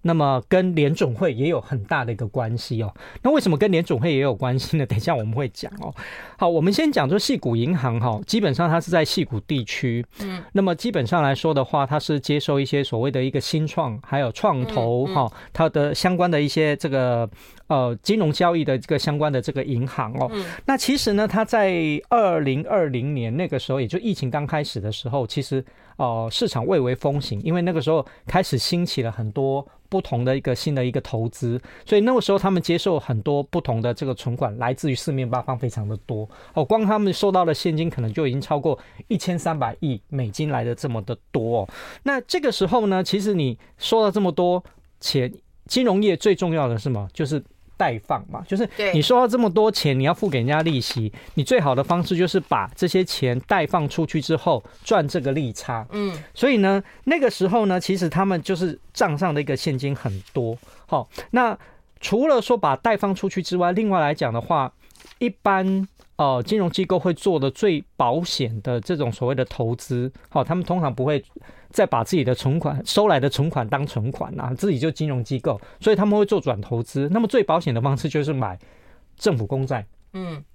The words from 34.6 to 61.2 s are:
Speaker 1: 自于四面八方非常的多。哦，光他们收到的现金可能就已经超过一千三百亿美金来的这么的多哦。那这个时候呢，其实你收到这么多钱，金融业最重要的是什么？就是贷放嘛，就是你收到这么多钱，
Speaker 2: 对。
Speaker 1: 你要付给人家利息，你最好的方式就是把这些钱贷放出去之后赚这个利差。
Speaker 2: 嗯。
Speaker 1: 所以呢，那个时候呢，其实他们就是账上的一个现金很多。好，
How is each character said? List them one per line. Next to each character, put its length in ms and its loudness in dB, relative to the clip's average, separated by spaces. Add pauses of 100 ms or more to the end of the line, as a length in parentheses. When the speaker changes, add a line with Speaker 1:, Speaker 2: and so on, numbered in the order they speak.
Speaker 1:
自 180 -2
于 40 0
四 160 -4
面 180 -2
八 120 -2
方 180 -6
非 100 -4
常 200 -6
的 100 -4
多。 300 -8 (260)
哦， 100 2
光 200 2
他 140 2
们 140 2
收 200 2
到 120 4
的 80 2
现 240 0
金 120 0
可 120 -6
能 120 -2
就 140 -2
已 40 0
经 100 -2
超 200 -2
过 180 0 (300)
一 80 0
千 220 -2
三 200 -2
百 220 -2
亿 280 -2
美 220 -4
金 200 -4
来 120 -2
的 120 -2
这 140 -6
么 140 -4
的 140 -6 (160)
多 280 0
哦。 80 -6 (340)
那 200 0
这 180 -2
个 120 0
时 140 0
候 200 2
呢， 160 2
其 160 -2
实 160 0
你 240 0 (200)
收 240 2
到 80 4
这 100 -2
么 100 2
多 320 0 (380)
钱， 320 0 (340)
金 180 2
融 180 4
业 140 4
最 180 2
重 200 0
要 140 2
的 80 0
是 60 -4
什 100 -2
么？ 200 -4
就 120 -2
是 180 -2 (340)
贷 240 0
放 280 -4
嘛， 160 -10
就 120 -4
是 120 0 (240)
你 80 4
收 140 4
到 140 6
这 100 2
么 100 4
多 220 4
钱， 240 0
Speaker 2:
对。 40 2
Speaker 1:
你 40 2
要 100 4
付 160 0
给 100 0
人 80 2
家 160 2
利 180 2
息， 320 -4 (220)
你 100 2
最 160 4
好 160 2
的 80 2
方 180 0
式 140 0
就 100 2
是 140 0
把 340 -2
这 140 0
些 160 2
钱 420 -2
贷 180 2
放 240 0
出 160 -2
去 160 -2
之 160 0
后 240 0 (220)
赚 240 2
这 140 -2
个 100 -2
利 220 -2
差。 400 -8
Speaker 2:
嗯。 200 -4 (220)
Speaker 1:
所 160 2
以 60 4
呢， 260 4 (220)
那 160 2
个 100 4
时 160 0
候 200 2
呢， 120 2
其 180 -2
实 120 -2
他 160 0
们 180 0
就 140 -2
是 200 -2 (160)
账 240 0
上 160 0
的 80 0
一 40 -4
个 120 -2
现 220 -2
金 160 -2
很 180 -6 (200)
多。 260 -2 (280)
好， 220 -2 (220)